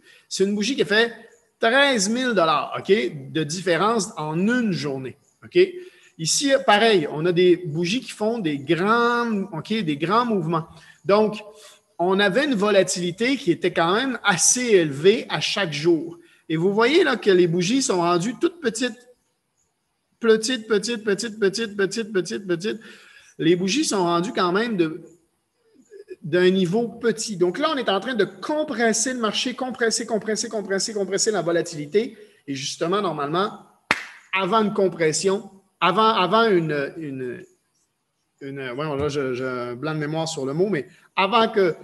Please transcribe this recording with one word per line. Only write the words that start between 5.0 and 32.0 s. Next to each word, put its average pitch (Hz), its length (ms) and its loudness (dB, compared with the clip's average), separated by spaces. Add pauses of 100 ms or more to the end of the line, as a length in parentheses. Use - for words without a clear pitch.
OK ? 139 140 0 (600)
Ici, 214 340 0 (140)
pareil, 208 440 6
on 151 160 -2
a 180 60 2
des 180 240 6
bougies 175 440 -4
qui - 120 -14
font 220 260 -2
des 156 200 -2
grands, 220 840 0 (100)
OK, 208 300 -4
des 151 140 -2
grands 185 280 0
mouvements. 180 420 -2 (380)
Donc, 208 320 2 (680)
on 190 160 2
avait 208 280 2
une 277 80 0
volatilité 196 840 2
qui - 140 -2
était 180 220 0
quand 175 220 2
même 254 300 -2
assez 202 380 2
élevée 180 680 4
à 160 120 -4
chaque 180 320 -2
jour. 160 460 0 (300)
Et 160 80 -2
vous 180 160 2
voyez 262 320 4
là 269 120 2
que 202 140 2
les 185 160 6
bougies 180 360 0
sont 208 160 0
rendues 175 420 0
toutes 349 200 -2
petites, 233 360 -4 (1200)
petites, 220 480 2
petites, 214 380 -2
petites, 214 340 -4
petites, 202 380 -2
petites, 208 360 -4
petites, 202 340 -4
petites. 180 340 -4 (580)
Les 160 160 4
bougies 196 300 0
sont 202 180 0
rendues 170 300 0
quand 185 180 0
même 220 260 -2
de, 160 260 -2 (1200)
d'un 180 280 2
niveau 190 380 0
petit. 220 480 -4
Donc 180 220 0
là, 302 140 0
on 302 40 -2
est 240 120 -4
en 196 120 0
train 240 140 -6
de 208 100 0
compresser 262 880 -2
le 247 80 -6
marché, 226 340 -2
compresser, 240 520 -4
compresser, 220 420 -4
compresser, 196 440 -4
compresser 196 380 -2
la 196 120 -2
volatilité. 165 760 -2 (320)